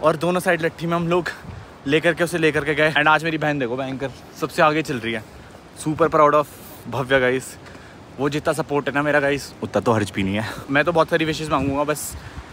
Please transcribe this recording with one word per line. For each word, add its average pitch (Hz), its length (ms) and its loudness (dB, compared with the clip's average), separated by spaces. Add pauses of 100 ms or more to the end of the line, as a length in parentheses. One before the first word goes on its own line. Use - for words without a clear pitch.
और 160 120 4
दोनों 175 240 0
साइड 175 220 0
लट्ठी 165 260 -4
में 170 80 0
हम 170 120 0
लोग 170 220 2 (580)
लेकर 156 260 4
के 175 100 0
उसे 170 140 -2
लेकर 156 280 2
के 151 100 0
गए। 156 160 4
And 147 160 4
आज 156 160 4
मेरी 160 140 -2
बहन 151 220 0
देखो 123 180 -2
भयंकर, 131 340 -6 (300)
सबसे 160 200 0
आगे 156 200 4
चल 143 160 -4
रही 113 160 -4
है। 110 100 -6 (600)
Super 156 260 2
proud 151 240 6
of 151 120 4 (420)
भव्या, 127 320 2
guys, 127 380 0 (640)
वो 143 100 0
जितना 151 240 0
support 143 340 -2
है 131 60 -4
ना 143 80 0
मेरा, 147 180 2
guys, 139 340 -2 (100)
उतना 101 180 -2
तो 120 100 2
हर्ष 107 200 2
भी 101 120 -2
नहीं 95 120 0
है। 107 140 -4 (200)
मैं 143 160 2
तो 175 60 0
बहुत 160 180 2
सारी 160 160 0
wishes 156 240 -4
मांगूंगा, 139 340 0
बस 147 340 -6 (340)